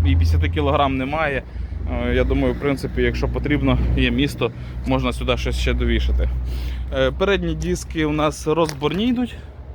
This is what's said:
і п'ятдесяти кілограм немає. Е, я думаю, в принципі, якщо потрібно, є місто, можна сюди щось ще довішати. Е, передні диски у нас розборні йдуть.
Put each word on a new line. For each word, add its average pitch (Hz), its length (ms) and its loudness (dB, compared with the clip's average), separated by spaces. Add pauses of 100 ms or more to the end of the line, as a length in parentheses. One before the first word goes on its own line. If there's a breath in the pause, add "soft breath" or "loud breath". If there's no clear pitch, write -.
і 139 100 4
п'ятдесяти - 340 4
кілограм 143 460 2
немає. 139 460 -2 (500 loud breath)
Е, 120 220 0
я 123 100 4
думаю, 131 300 2
в 123 60 -6
принципі, 135 420 -2
якщо 120 260 0
потрібно, 131 500 2 (180)
є 131 140 4
місто, 123 420 0 (340 loud breath)
можна 131 260 2
сюди 123 240 0
щось 123 220 -2
ще 131 160 2
довішати. 117 560 2 (640 loud breath)
Е, 131 180 2
передні 180 440 0
диски 160 500 -2
у 151 80 0
нас 151 340 0
розборні 156 640 0
йдуть. 247 280 -2 (380)